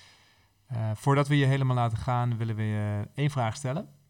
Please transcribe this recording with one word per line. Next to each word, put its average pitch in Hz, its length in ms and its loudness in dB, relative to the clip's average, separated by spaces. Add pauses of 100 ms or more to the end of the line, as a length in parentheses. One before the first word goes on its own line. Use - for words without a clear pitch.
(680)
eh, 110 280 -4
voordat 139 340 2
we 147 100 4
je 139 80 4
helemaal 131 300 2
laten 117 220 0
gaan, 123 380 0
willen 113 200 -2
we 107 60 -2
je 104 520 -2
één 147 160 0
vraag 117 260 -2
stellen. 143 320 -6 (220)